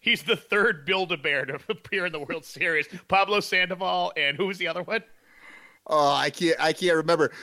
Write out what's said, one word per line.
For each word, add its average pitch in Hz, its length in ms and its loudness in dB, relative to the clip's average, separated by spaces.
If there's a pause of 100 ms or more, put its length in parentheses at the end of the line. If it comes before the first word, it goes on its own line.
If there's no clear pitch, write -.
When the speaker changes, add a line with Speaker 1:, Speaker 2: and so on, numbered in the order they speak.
Speaker 1:
He's - 220 0
the 143 140 0
third 196 500 -2
Build-A-Bear 156 600 -2
to 131 80 -8 (100)
<laughs> - 40 -20
appear 196 380 -4
in 175 60 -6
the 156 80 -8
World 156 240 -10
Series. 160 440 -2 (200)
Pablo 196 320 4
Sandoval, 180 760 0
and 143 200 0
who 190 100 -2
was 190 120 -4
the 180 100 -4
other 165 140 -4
one? 202 200 -4 (840)
Speaker 2:
Oh, 143 280 4
I 143 160 0
can't, 165 280 0
I 156 140 2
can't 170 240 2
remember. 160 360 2 (100)